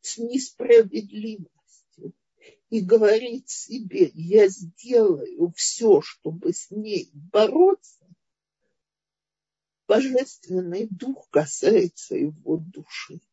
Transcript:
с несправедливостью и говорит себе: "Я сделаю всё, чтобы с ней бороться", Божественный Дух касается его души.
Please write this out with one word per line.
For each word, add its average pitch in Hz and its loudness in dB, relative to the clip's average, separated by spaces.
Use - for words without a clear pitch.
с - -14
несправедливостью 220 -2
и 226 -2
говорит 220 2
себе: 190 -2
"Я 190 4
сделаю 185 -2
всё, 208 2
чтобы - -8
с - -12
ней 208 -8
бороться", 226 0
Божественный 220 -2
Дух 240 -12
касается - 0
его 151 -4
души. - -16